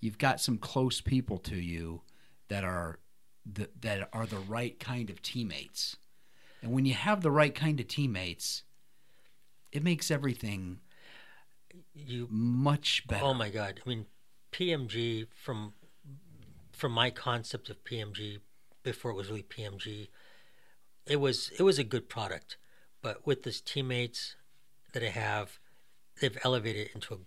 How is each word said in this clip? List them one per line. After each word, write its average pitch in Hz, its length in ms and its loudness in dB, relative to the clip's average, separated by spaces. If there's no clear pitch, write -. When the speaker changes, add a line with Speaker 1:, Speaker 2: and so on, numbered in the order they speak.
Speaker 1:
you've 110 180 -2
got 135 220 4
some 117 180 2
close 127 420 0
people 123 380 0
to - 180 -6
you 82 460 -4
that 98 140 -2
are 87 380 -2
the, 101 240 -6
that 101 320 -2
are 113 140 -2
the 101 120 -4
right 110 400 -4
kind 123 320 -4
of 85 120 -12
teammates. - 760 -4
And 117 80 -4
when 131 140 4
you 131 100 4
have 202 280 4
the 156 100 6
right 147 200 8
kind 151 280 2
of 101 80 -4
teammates, 92 760 0
it 143 100 -2
makes 170 260 4
everything 107 680 0
Speaker 2:
You 123 360 -6
Speaker 1:
much 123 760 4
better. 101 180 2
Speaker 2:
Oh 135 100 6
my 113 160 0
God! 101 340 -2
I 123 40 -8
mean, 113 180 -4
P 180 220 0
M 135 140 0
G, 110 480 0
from, 107 380 -6
from 127 200 -2
my 120 180 4
concept 120 600 -2
of - 140 -14
P 117 160 -6
M 104 120 -8
G, 104 260 -8
before 120 280 -4
it 107 40 -2
was 95 140 -6
really 107 140 -4
P - 220 -10
M 101 140 -8
G, 104 320 -10
it 147 100 4
was, 139 420 2
it 175 40 6
was 185 160 8
a 139 60 4
good 113 240 -2
product. 95 480 -6
But - 260 -6
with 135 160 2
these - 180 -6
teammates 127 760 -2
that 117 100 -4
I 113 60 0
have, 107 500 -2
they've - 240 0
elevated 110 440 2
it - 60 -14
into 110 200 -10
a 95 120 -10